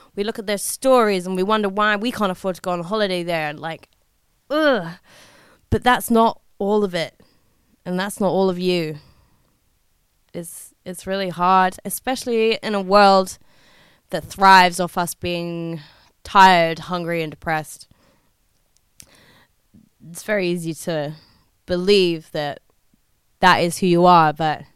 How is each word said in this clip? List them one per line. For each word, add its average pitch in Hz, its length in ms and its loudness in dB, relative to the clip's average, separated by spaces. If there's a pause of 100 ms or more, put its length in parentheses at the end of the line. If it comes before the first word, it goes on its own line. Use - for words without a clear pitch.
(160)
we 202 80 -6
look 220 160 -8
at 190 80 -12
their 208 100 -4
stories 214 680 0
and 185 100 -6
we 185 80 -2
wonder 208 260 0
why 208 260 0
we 220 160 -4
can't 202 200 -2
afford 185 240 -6
to - 60 -18
go 185 100 -6
on 175 100 -4
a - 20 -10
holiday 185 400 -4
there. 160 260 -4
And 151 100 -12
like, 160 300 -14 (600)
ugh. 254 440 -2 (760)
But 214 140 -2
that's 247 280 0
not 226 300 2 (180)
all 208 240 0
of 185 100 -4
it. 165 260 -8 (680)
And 180 140 -6
that's 202 200 -8
not 196 100 0
all 190 200 2
of 180 100 -4
you. 170 380 -2 (1400)
It's, - 400 -16 (120)
it's 180 220 -14
really 190 220 -4
hard, 185 560 2
especially 226 760 -2
in 214 140 -6
a 202 60 -2
world 190 560 4 (720)
that 165 160 -8
thrives 190 540 6
off 175 180 -6
us 175 160 -4
being 170 640 -8 (440)
tired, 175 560 6
hungry, 170 440 -6
and 156 80 -8
depressed. - 560 -8 (2250)
It's 170 140 -18
very 202 240 -4
easy 170 260 -4
to 151 420 -8 (500)
believe 180 640 0
that 147 280 -8 (800)
that 180 180 4
is 170 220 -2
who 196 80 0
you 175 180 4
are, 165 280 6
but 151 300 -4 (120)